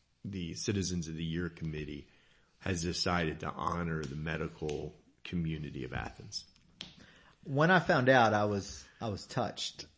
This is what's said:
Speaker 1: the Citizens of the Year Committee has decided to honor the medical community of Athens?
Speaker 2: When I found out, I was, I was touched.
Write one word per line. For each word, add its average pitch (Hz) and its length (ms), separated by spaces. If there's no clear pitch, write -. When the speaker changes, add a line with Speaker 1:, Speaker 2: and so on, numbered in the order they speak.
Speaker 1:
the 90 300
Citizens 87 540
of 80 80
the 82 80
Year 82 260
Committee 76 560
has 90 220
decided 82 580
to 82 140
honor 82 480
the 69 140
medical 76 800
community 78 600
of 62 80
Athens? - 520
Speaker 2:
When 151 260
I 185 100
found 135 280
out, 120 240
I 104 140
was, 101 360
I 117 120
was 95 160
touched. - 580